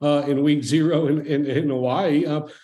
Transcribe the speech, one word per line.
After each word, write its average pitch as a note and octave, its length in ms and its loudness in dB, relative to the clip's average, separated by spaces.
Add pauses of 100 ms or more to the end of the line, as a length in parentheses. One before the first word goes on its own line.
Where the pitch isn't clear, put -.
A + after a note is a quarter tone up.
uh, D3 280 2
in C#3+ 160 0
week D3 180 2
zero D#3 460 2
in, D3 180 0
in, D3 200 -2
in C#3+ 240 -2
Hawaii. D3 540 0
Uh, D3+ 180 -4 (220)